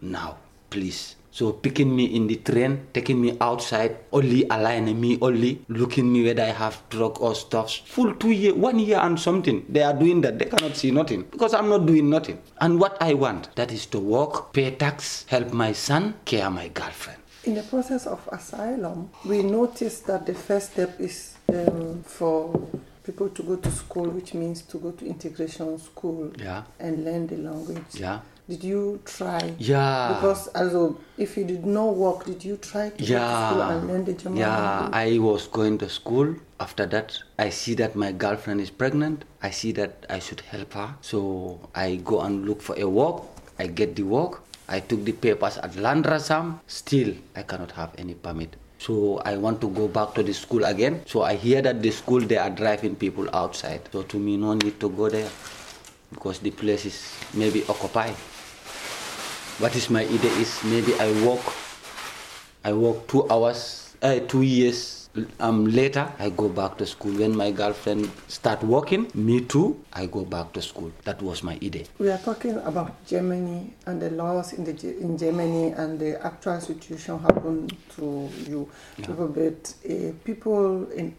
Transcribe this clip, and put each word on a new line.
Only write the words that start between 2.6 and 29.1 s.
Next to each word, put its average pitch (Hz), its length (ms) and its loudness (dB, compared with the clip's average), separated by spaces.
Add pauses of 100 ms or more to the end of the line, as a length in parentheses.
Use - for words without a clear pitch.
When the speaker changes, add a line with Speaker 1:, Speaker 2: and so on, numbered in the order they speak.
Speaker 1:
taking 123 280 2
me 120 200 4
outside, 120 580 0 (140)
only 131 380 6
aligning 110 500 2
me, 120 200 4
only 123 480 2
looking 123 440 2
me 120 120 6
whether 117 180 4
I 110 80 2
have 110 300 -4 (100)
drug 110 300 0
or 117 160 2
stuff. - 400 -2 (100)
Full 226 280 2
two 220 160 2
year, 202 240 6
one 233 260 4
year 208 180 4
and 170 200 4
something. 165 500 2
They 147 140 4
are 147 120 4
doing 165 280 6
that. 113 160 2
They 110 60 0
cannot 156 320 0
see 131 160 2
nothing 127 300 2
because 226 320 2
I'm 208 140 4
not 196 180 6
doing 151 240 8
nothing. 151 300 0 (200)
And 170 200 6
what 196 200 4
I 165 140 4
want, 123 420 0
that 120 160 -2
is 107 140 -8
to 117 140 -4
work, 117 520 0
pay 131 200 2
tax, - 560 -4
help 120 240 2
my 113 200 2
son, 185 420 0 (100)
care 98 260 0
my 87 180 -4
girlfriend. - 520 -10 (240)
Speaker 2:
In 220 100 0
the 214 80 -4
process 254 440 -2
of 302 260 -8
asylum, 202 800 -6 (140)
we 202 180 2
noticed 226 640 0
that 190 200 -2
the 185 80 -2
first 202 380 -2
step 180 280 -2
is, - 360 -8 (120)
um, 170 560 0
for 160 480 0 (500)
people 196 280 -4
to 180 120 -10
go 180 140 -2
to - 160 -4
school, - 360 -6
which 180 260 -8
means 170 280 -6
to - 160 -12
go 170 140 -8
to - 120 -16
integration 160 760 -8
school 165 580 -8
Speaker 1:
Yeah. 95 240 -8 (160)
Speaker 2:
and 160 260 -4
learn 165 220 -4
the 165 120 -8
language. 160 440 -8 (120)
Speaker 1:
Yeah. 95 260 -6 (280)
Speaker 2:
Did 170 140 -10
you 202 440 -2
try? 175 520 -4